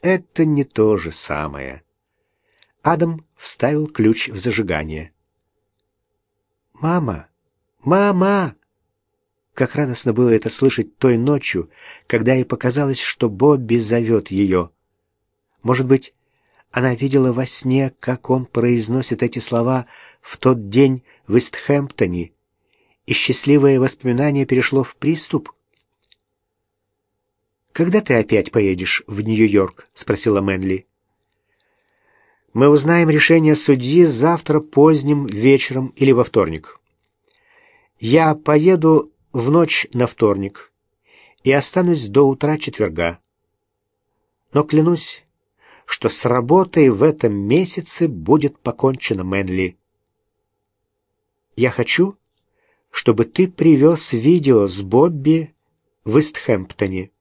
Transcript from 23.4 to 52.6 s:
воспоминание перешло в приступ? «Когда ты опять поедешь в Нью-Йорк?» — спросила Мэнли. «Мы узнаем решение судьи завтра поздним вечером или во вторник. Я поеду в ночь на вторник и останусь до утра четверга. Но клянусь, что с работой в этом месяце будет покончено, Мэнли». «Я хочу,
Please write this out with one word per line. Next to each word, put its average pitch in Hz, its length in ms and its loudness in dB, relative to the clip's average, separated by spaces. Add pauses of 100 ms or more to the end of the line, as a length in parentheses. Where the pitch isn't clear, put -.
воспоминание 131 640 -2
перешло 135 400 -2
в - 120 -14
приступ? - 560 -6 (2250)
«Когда 180 280 0
ты 143 140 -2
опять 107 360 0
поедешь 95 560 -2
в 104 140 -10
Нью-Йорк?» — 104 760 0
спросила 101 460 -2
Мэнли. 95 460 -4 (1700)
«Мы 131 160 4
узнаем 156 420 4
решение 156 440 4
судьи 143 500 4
завтра 151 560 0
поздним 147 680 2
вечером 127 720 0
или 135 160 4
во 120 120 4
вторник. 80 560 -4 (1160)
Я 151 360 2
поеду 156 800 2 (200)
в 123 180 -2
ночь 165 420 0
на 120 140 0
вторник 98 680 -4 (720)
и 131 80 2
останусь 151 560 -2
до 127 140 4
утра 143 340 0
четверга. 85 640 -6 (1300)
Но 143 120 2
клянусь, 156 600 -2 (600)
что - 240 -6
с - 160 -6
работой 139 640 2
в 107 140 0
этом 151 320 0
месяце 160 760 -2
будет 135 500 0
покончено, 120 640 -4
Мэнли». 92 540 -4 (1800)
«Я 120 140 2
хочу, 175 460 -2 (760)